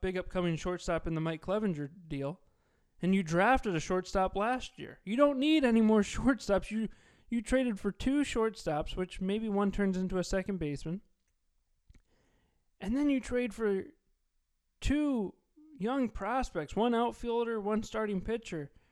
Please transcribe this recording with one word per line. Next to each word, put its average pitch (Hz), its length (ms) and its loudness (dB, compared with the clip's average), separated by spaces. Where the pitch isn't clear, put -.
big 185 160 -2
upcoming 180 380 -2
shortstop 170 520 -2
in 165 80 -2
the 156 60 -2
Mike 160 200 -4
Clevinger 185 480 -2
deal, 143 320 -6
and 185 140 4
you 196 80 2
drafted 196 520 2
a 156 40 0
shortstop 185 560 0
last 233 420 -2
year. - 280 -14
You 202 100 -4
don't 285 240 6
need 302 240 4
any 226 180 6
more 214 200 6
<laughs> - 20 6
shortstops. 214 680 0
You, 214 200 -4
you 233 120 -2
traded 247 380 0
for 202 120 -2
two 277 300 0
shortstops, 220 720 -2
which 185 260 -6
maybe 214 280 -2
one 202 220 2
turns 190 260 0
into 185 200 -2
a 180 60 0
second 190 340 -4
baseman. 160 440 -6
And 208 140 -2
then 285 140 2
you 269 100 2
trade 247 340 -2
for 202 300 0
two 269 520 0
young 240 300 0
prospects, 202 640 -4
one 233 180 2
outfielder, 233 680 0
one 214 220 0
starting 214 400 -2
pitcher, 196 500 -6